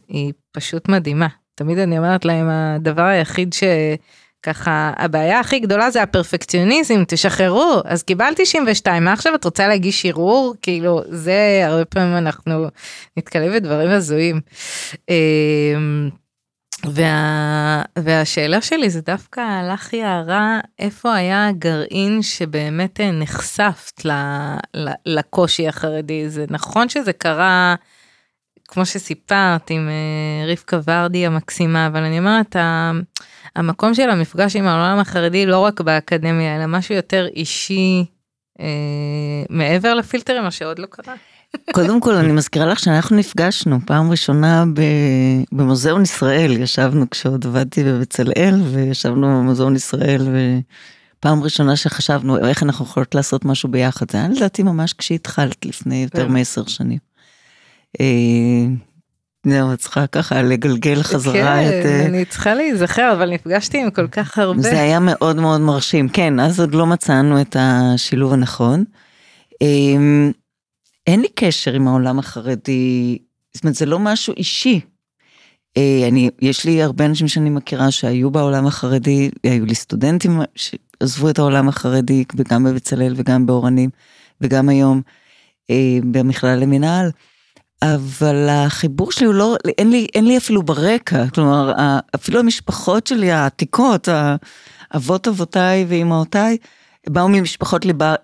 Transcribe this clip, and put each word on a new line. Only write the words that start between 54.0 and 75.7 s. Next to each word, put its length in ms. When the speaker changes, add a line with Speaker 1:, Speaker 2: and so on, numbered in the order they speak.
Speaker 2:
זה 80
היה 100
לדעתי 340
ממש 300
כשהתחלת 720
לפני 360
יותר 240
Speaker 1:
כן. 60
Speaker 2:
מעשר 340
שנים. 320
אה, 640
זהו, 260
את 60
צריכה 280
ככה 360
לגלגל 600
חזרה 300
Speaker 1:
כן, 360
Speaker 2:
את, 180
אה, 200
Speaker 1:
אני 180
צריכה 300
להיזכר, 580
אבל 180
נפגשתי 520
עם 80
כל 180
כך 300
הרבה. 240
Speaker 2:
זה 180
היה 200
מאוד 360
מאוד 240
מרשים, 480
כן, 320
אז 200
עוד 140
לא 120
מצאנו 540
את 180
השילוב 760
הנכון. 520
אמ, 720
אין 140
לי 140
קשר 380
עם 160
העולם 300
החרדי, 1000
זאת 100
אומרת, 120
זה 100
לא 120
משהו 380
אישי. 440